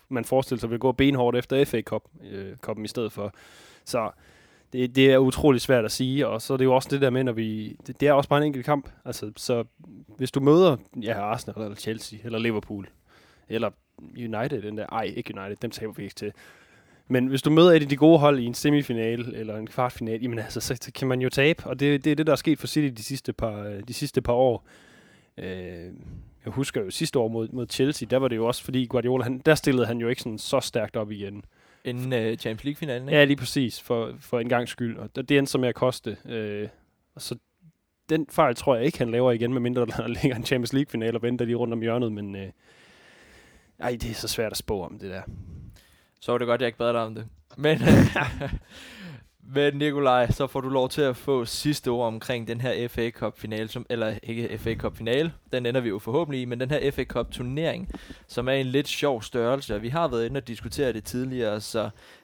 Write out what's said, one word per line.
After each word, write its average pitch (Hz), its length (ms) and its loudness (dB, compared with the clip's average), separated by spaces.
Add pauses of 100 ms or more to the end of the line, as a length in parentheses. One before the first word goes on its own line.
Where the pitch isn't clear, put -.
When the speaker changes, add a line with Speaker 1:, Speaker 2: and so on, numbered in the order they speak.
Speaker 1:
man 120 160 -4
forestille 131 340 2
sig 117 100 -4
vil 117 100 -4
gå 127 120 2
benhårdt 127 460 4
efter 135 280 2
F - 80 -6
A 113 80 0
Cup, 107 220 -6 (280)
øh, 98 220 -12 (140)
Cup'en 107 160 -6
i 104 40 -6
stedet 113 240 -6
for. 101 220 -8 (520)
Så 110 260 -4 (640)
det, 127 220 -2
det 135 160 10
er 131 60 10
utrolig 131 440 4
svært 120 240 2
at - 60 -4
sige, 131 360 0
og 110 140 -4
så - 120 -4
er 135 40 0
det 131 80 4
jo 127 100 6
også 131 160 2
det 139 100 0
der 135 80 6
med, 131 140 2
når 123 100 0
vi, 110 440 -6 (100)
det, 131 120 -10
det 139 80 4
er 147 60 8
også 139 160 2
bare 147 100 6
en 151 60 2
enkelt 135 200 -4
kamp. 147 240 0 (160)
Altså, 110 320 -10
så 117 260 -2 (540)
hvis 127 140 -4
du 143 80 0
møder, 151 380 6 (240)
ja, 107 200 -4
Arsenal 107 400 -6
eller 104 140 -10
Chelsea 110 480 -10
eller 113 160 -6
Liverpool 107 500 -4 (600)
eller 110 200 -2 (300)
United, 117 640 -6
den 107 160 -10
der, 101 80 -6
ej, 104 300 -4
ikke 107 240 -10
United, 98 220 -10
dem 117 100 -6
taber 110 220 -10
vi 104 100 -12
ikke 98 120 -14
til. 104 180 -8 (800)
Men 127 160 4
hvis 135 140 0
du 151 80 4
møder 165 220 10
et 160 100 8
af 143 80 -2
de 139 80 0
gode 156 220 10
hold 143 200 6
i 120 60 -2
en 120 80 -4
semifinale 117 840 0
eller 107 200 -8
en 110 100 -8
kvartfinale, 117 540 -2
jamen 120 180 -4
altså, 107 200 -6
så, 123 220 0
så 123 100 -14
kan - 160 -2
man 127 140 2
jo 127 80 2
tabe, 147 360 4
og 131 140 -6
det, 143 240 4
det 151 80 4
er 143 40 4
det, 156 120 0
der 156 40 6
er 127 60 4
sket 151 220 2
for - 80 -8
City 143 300 0
de 107 60 -10
sidste 131 300 -6
par, 104 300 -6
øh, 104 240 -10
de 123 60 -8
sidste 139 280 -2
par 120 120 2
år. 120 340 2 (720)
Øh, 92 480 -10 (600)
jeg 110 80 -10
husker 131 280 -2
jo 95 80 -6
sidste 147 300 -2
år 110 80 2
mod, 113 220 -4
mod 123 180 -8
Chelsea, 135 420 0
der 127 80 4
var 131 100 2
det 117 80 -2
jo 110 100 0
også, 120 180 -2
fordi 131 220 -2
Guardiola, 123 380 0
han, 127 160 -4
der 156 160 6
stillede 127 320 2
han 120 100 -2
jo 117 100 -2
ikke 120 140 -2
sådan 110 160 -8
så - 220 -2
stærkt 110 360 -4
op 107 160 -4
igen. 101 340 -12 (380)
Speaker 2:
Inden, 127 300 -6
øh, 113 240 0
Champions 113 260 -8
League-finalen, 139 440 -6
ikke? 151 100 4
Speaker 1:
Ja, 143 60 10
lige 139 140 4
præcis, 127 440 -2
for, 120 380 -4
for - 200 -2
en 120 100 -2
gangs 120 220 0
skyld, 117 260 -6
og 110 180 -14
det, 131 140 -6
det 143 80 6
endte 139 140 2
så 135 60 2
med 127 120 2
at 110 60 -2
koste. 120 500 -2
Øh, 104 420 -6 (480)
og 139 60 -18
så - 140 -8 (760)
den 156 200 0
fejl 143 260 4
tror 135 200 2
jeg 117 100 2
ikke, - 120 0
han 117 140 -2
laver 123 200 4
igen, 120 220 0
medmindre 123 320 0
der 113 260 -6
<laughs> 113 100 -6
ligger 127 140 2
en 110 100 -6
Champions 123 280 -2
League-finale 117 440 -2
og 107 40 -8
venter 120 240 -2
lige 117 100 -2
rundt 117 180 -2
om 113 80 -4
hjørnet, 113 300 0
men, 101 240 -8
øh, 98 120 -10 (1300)
ej, 120 120 -4
det 120 180 -6
er 113 40 -6
så 110 140 -10
svært 107 240 -4
at - 60 -8
spå 98 260 -4
om, - 160 -14
det 101 100 -12
der. 92 120 -12 (1000)
Speaker 2:
Så 123 100 -4
var 120 60 2
det 120 100 -2
godt, 120 140 2
jeg 120 60 0
ikke 113 100 -6
bad 117 160 2
dig 117 80 0
om 110 140 -6
det. 113 100 -12 (320)
Men, 147 220 2 (840)
<laughs> - 920 -16
men 143 220 4
Nikolaj, 139 540 4
så 135 160 0
får 135 140 -4
du 131 80 -2
lov 131 200 2
til 151 120 -2
at 131 160 2
få 127 280 0
sidste - 420 -2
ord 120 200 0
omkring 113 400 -6
den 117 140 -4
her 120 260 -2
F - 100 -12
A 117 120 0
Cup-finale, 110 580 -6
som, 120 220 -10
eller 110 240 -2 (100)
ikke 113 340 -6
F 110 100 -8
A 113 80 -2
Cup-finale, 127 580 -2 (180)
den 123 140 -2
ender 127 160 0
vi 117 80 -2
jo 101 100 -2
forhåbentlig 139 420 -2
i, 123 40 -6
men 120 140 -6
den 131 120 -4
her 139 200 0
F - 80 -6
A 127 40 -2
Cup-turnering, 123 880 -6 (360)
som 123 200 -6
er 135 60 2
en 135 120 0
lidt 139 220 0
sjov 131 360 -2
størrelse, 123 520 -2
og 104 60 -4
vi 117 80 -6
har 165 180 0
været 117 180 -2
inde 131 120 -4
og 120 100 -8
diskutere 120 460 -4
det 107 100 -8
tidligere, 123 580 -4
så 110 280 -4 (340)